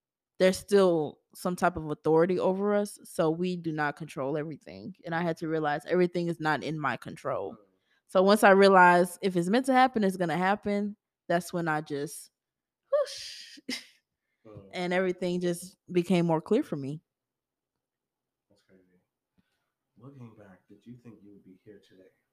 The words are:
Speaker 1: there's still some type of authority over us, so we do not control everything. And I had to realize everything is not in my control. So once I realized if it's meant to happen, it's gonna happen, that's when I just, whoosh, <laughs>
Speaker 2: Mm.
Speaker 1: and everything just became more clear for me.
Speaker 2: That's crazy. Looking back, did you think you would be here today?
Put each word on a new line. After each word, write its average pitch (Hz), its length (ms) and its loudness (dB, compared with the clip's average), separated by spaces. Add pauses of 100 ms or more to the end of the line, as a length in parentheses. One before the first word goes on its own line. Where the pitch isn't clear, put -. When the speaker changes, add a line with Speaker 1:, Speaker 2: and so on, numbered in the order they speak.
(380)
Speaker 1:
there's 185 180 4
still 175 600 2 (160)
some 180 220 -6
type 180 200 0
of 156 140 -8
authority 165 480 2
over 196 360 0
us, 208 300 -4
so 165 240 -2
we 180 280 -2
do 165 160 -8
not 151 240 -4
control 147 420 -8
everything. 147 560 -12 (100)
And 170 100 -8
I 165 80 -4
had 165 160 -4
to 165 100 -8
realize 156 380 -2
everything 175 420 0
is 165 120 -8
not 151 220 -2
in 151 160 -8
my 135 180 -4
control. 113 600 -8 (500)
So 190 160 2
once 202 220 4
I 208 60 8
realized 185 720 6
if 185 140 -2
it's 175 120 0
meant 247 180 0
to 269 60 0
happen, 254 320 2
it's 190 120 0
gonna 170 220 -2
happen, 202 580 -2 (320)
that's 175 240 -2
when 170 160 -4
I 151 120 -2
just, 151 500 -10 (640)
whoosh, - 680 -6 (240)
<laughs> - 60 -20 (580)
Speaker 2:
Mm. 104 160 -20 (100)
Speaker 1:
and 180 220 -6
everything 180 480 -2
just 175 340 -6 (160)
became 175 320 2
more 160 160 0
clear 214 220 0
for - 140 -8
me. 143 260 -8 (1500)
Speaker 2:
That's 98 180 -20
crazy. 90 360 -20 (1000)
Looking 127 380 -20
back, 95 220 -20 (100)
did 101 160 -20
you 120 160 -18
think 110 200 -20
you 101 100 -20
would 98 120 -20
be 92 220 -20
here 98 200 -20
today? 95 220 -20 (240)